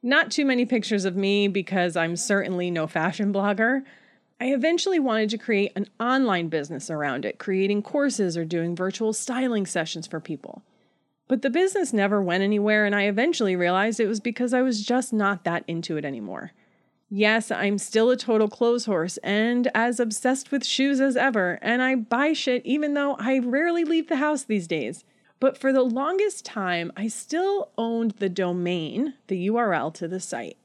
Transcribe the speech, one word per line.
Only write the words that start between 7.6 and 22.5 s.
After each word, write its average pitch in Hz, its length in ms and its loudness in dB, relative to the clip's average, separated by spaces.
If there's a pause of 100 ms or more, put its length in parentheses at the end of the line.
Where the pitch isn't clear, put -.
courses 226 540 0
or 170 80 -2
doing 170 320 -2
virtual 196 360 -2
styling 233 540 -2
sessions 165 400 -4
for 160 140 -8
people. - 420 -12 (640)
But 254 160 0
the 277 80 0
business 370 420 0
never 202 300 2
went 180 220 2
anywhere, 208 420 2
and 202 80 0
I 202 80 2
eventually 208 540 2
realized 185 420 2
it 233 80 2
was 208 140 -2
because 240 340 -2
I 254 80 4
was 226 240 0
just 247 260 0
not 202 320 0
that 170 220 -2
into 165 300 -4
it 147 80 -4
anymore. 110 480 -8 (580)
Yes, 214 400 2
I'm 202 260 0
still 220 340 2
a 254 60 4
total 220 320 2
clothes 240 360 0
horse 180 340 0
and 233 560 0
as 233 240 2
obsessed 247 520 0
with 277 140 -2
shoes 269 360 2
as 269 160 2
ever, 208 440 2
and 240 220 0
I 262 140 2
buy 254 380 2
shit 247 300 -2